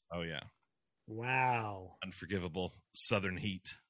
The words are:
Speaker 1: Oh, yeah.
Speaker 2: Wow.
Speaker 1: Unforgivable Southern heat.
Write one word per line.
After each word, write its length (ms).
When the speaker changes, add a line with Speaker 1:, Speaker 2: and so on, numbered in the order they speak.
Speaker 1:
Oh, 80
yeah. 200
Speaker 2:
Wow. 960
Speaker 1:
Unforgivable 680
Southern 420
heat. 400